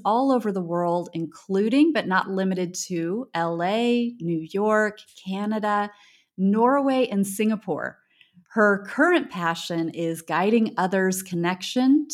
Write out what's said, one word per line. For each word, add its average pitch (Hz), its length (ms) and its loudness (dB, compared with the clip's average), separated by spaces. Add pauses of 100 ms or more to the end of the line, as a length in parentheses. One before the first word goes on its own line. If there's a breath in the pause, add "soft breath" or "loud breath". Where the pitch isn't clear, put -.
all 240 260 2
over 220 220 0
the 185 100 -4
world, 170 500 -2
including, 208 800 2
but 226 140 -2
not 185 240 0
limited 185 440 -2 (120)
to, 185 480 -4
L 170 300 -2
A, 240 560 0
New 165 320 -2
York, 214 480 0 (260)
Canada, 208 640 -2 (480 soft breath)
Norway, 254 680 2
and 196 180 0
Singapore. 196 720 -4 (520 soft breath)
Her 202 360 2
current 330 440 2
passion 165 600 -4
is 165 320 -4
guiding 208 540 2
others' 190 480 0
connection 185 880 0